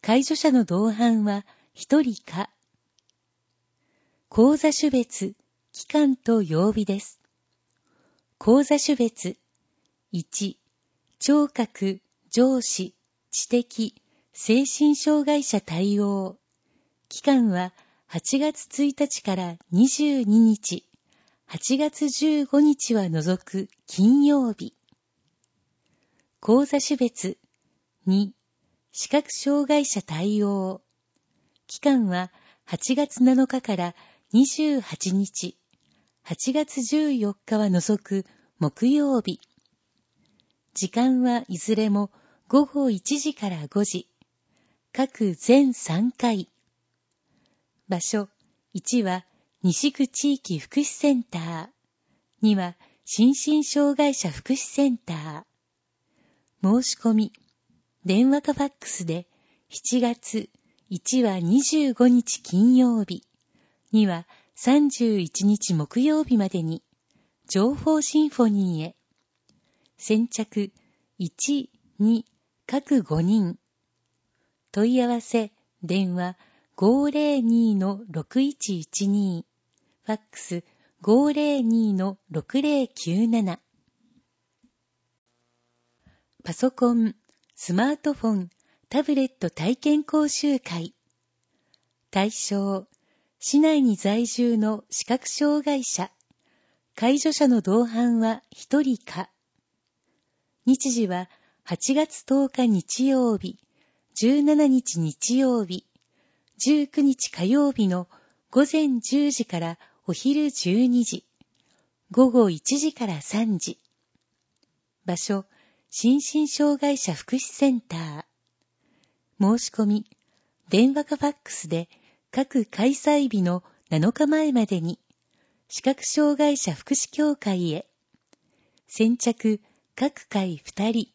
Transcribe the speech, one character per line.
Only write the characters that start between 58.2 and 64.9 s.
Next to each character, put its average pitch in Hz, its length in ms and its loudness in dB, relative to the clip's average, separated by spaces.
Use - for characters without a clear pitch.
話 285 100 2
か 285 140 -2
フ - 60 -6
ァ 285 100 0
ッ - 100 -20
ク - 80 -16
ス - 160 -10
で、 165 240 -8
七 - 320 -4
月、 233 480 -4
一 240 340 -2
は 196 160 0
二 185 220 2
十 285 320 0
五 247 160 4
日 247 320 2
金 226 360 4
曜 240 280 4
日、 - 220 -12
二 214 140 4
は 175 200 -4
三 285 340 4
十 226 300 0